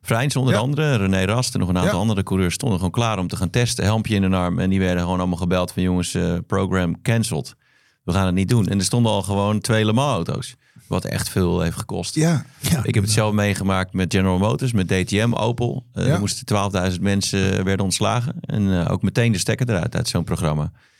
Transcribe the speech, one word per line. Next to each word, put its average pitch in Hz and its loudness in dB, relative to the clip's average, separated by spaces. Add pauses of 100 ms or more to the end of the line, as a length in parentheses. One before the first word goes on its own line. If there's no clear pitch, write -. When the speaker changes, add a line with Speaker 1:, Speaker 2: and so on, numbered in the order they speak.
Speaker 1:
Freins 123 0
onder 151 2
Speaker 2:
Ja. 208 2
Speaker 1:
andere, 143 0
René 95 2
Rast 117 -2
en 101 -2
nog 87 0
een 90 0
aantal 90 2
Speaker 2:
Ja. 85 -2
Speaker 1:
andere 104 0
coureurs 92 0
stonden 107 -2
gewoon 87 -2
klaar 113 0
om 90 -2
te - -6
gaan 90 -2
testen. 120 0
Helmpje 107 2
in 98 2
hun 95 2
arm. 90 0
En 92 0
die 95 2
werden 90 0
gewoon 90 -2
allemaal 90 -2
gebeld 90 0
van: 95 -2
"Jongens, 90 0
eh, 87 0 (120)
program 92 0
cancelled. 107 -2 (500)
We 87 -4
gaan 95 2
het 90 0
niet 95 2
doen." 113 2
En 101 0
er 95 0
stonden 117 2
al 101 0
gewoon 101 0
twee 110 2
Le 110 2
Mans 135 2
auto's. - -6 (320)
Wat 92 -2
echt - -4
veel 87 0
heeft 85 -2
gekost. - -8
Speaker 2:
Ja. 156 2 (160)
Speaker 3:
Ja. 151 0
Speaker 1:
Ik 117 0
heb 110 4
het 107 0
zelf 107 2
meegemaakt 98 0
met 92 0
General 92 4
Motors, 120 0
met 92 2
D 95 2
T - -10
M, 110 2
Opel. 120 -2
Eh, - -2
Speaker 2:
Ja. 139 4
Speaker 1:
er 180 2
moesten - -4
twaalfduizend 95 0
mensen, 98 0
eh, 95 -2
werden 98 0
ontslagen. 104 0
En, 95 0
eh, - 0
ook 92 -2
meteen 117 2
de 92 0
stekker 123 -2
eruit 85 -2
uit 78 -2
zo'n 85 -2
programma. 78 -2 (300)